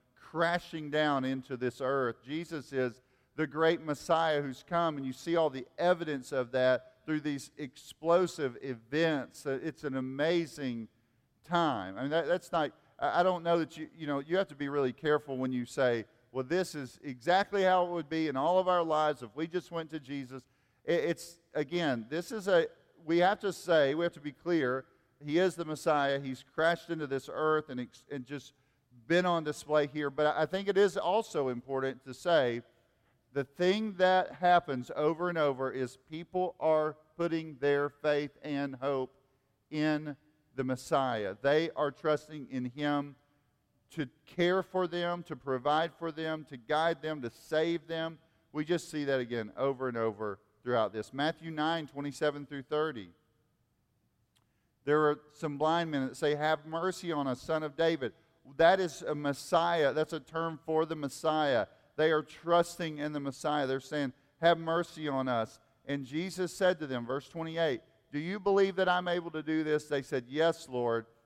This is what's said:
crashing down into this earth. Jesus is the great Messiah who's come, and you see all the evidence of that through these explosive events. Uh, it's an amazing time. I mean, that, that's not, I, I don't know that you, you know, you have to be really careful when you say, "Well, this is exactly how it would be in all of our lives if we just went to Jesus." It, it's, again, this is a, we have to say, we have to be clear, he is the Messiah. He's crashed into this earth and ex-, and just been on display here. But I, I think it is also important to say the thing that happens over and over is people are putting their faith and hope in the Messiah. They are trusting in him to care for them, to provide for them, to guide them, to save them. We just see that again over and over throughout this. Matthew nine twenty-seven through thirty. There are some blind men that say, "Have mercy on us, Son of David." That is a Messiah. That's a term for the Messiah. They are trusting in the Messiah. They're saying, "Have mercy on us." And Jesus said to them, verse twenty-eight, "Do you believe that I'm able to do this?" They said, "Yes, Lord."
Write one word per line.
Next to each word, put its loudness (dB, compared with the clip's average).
crashing -4
down 2
into -4
this -4
earth. 0
Jesus -8
is -2
the -2
great 2
Messiah 0
who's -8
come, 0
and -8
you -6
see -4
all 4
the -10
evidence 0
of -2
that 2
through -2
these -6
explosive -2
events. -2
Uh, -2
it's -8
an -4
amazing -2
time. 0
I -6
mean, -4
that, 0
that's -2
not, 0
I, 2
I 6
don't 2
know 4
that -2
you, -10
you -8
know, -2
you -2
have 0
to -16
be -4
really 2
careful 0
when -2
you -2
say, 2
"Well, -2
this -2
is -10
exactly 0
how 4
it -6
would -4
be -2
in -2
all 2
of 2
our 4
lives 0
if -14
we -4
just -6
went -6
to -8
Jesus." -10
It, 2
it's, -4
again, -2
this -6
is -6
a, 6
we 2
have 4
to -2
say, 4
we 0
have -2
to -20
be -10
clear, 0
he 2
is 2
the -6
Messiah. 0
He's -8
crashed 0
into -4
this -4
earth 0
and -6
ex-, -14
and -8
just -12
been 4
on 2
display 0
here. -4
But 2
I, 2
I 0
think -4
it 4
is 6
also 0
important -4
to -12
say 2
the -2
thing 0
that 4
happens 2
over 2
and -2
over 2
is -4
people -6
are 2
putting -2
their 2
faith -2
and -4
hope -2
in -2
the -2
Messiah. 0
They 4
are 0
trusting -2
in -4
him -2
to -4
care 2
for -2
them, -2
to -8
provide 0
for -4
them, -6
to -14
guide 0
them, -6
to -6
save -2
them. -6
We -2
just -2
see -4
that 2
again -4
over -2
and -4
over -2
throughout 0
this. -8
Matthew -4
nine -2
twenty-seven -4
through -10
thirty. -4
There 4
are 4
some -6
blind 2
men 0
that -8
say, 2
"Have 0
mercy -4
on -2
us, -4
Son -2
of -8
David." 0
That 8
is -2
a -4
Messiah. 2
That's 0
a -4
term -6
for 2
the -4
Messiah. 0
They 4
are 2
trusting 0
in -4
the -4
Messiah. -2
They're -2
saying, -4
"Have 6
mercy -4
on -2
us." -2
And -6
Jesus -4
said 2
to -6
them, -4
verse -6
twenty-eight, -2
"Do -4
you -6
believe 2
that 4
I'm 0
able -2
to -6
do 0
this?" 0
They -2
said, -4
"Yes, 0
Lord." 0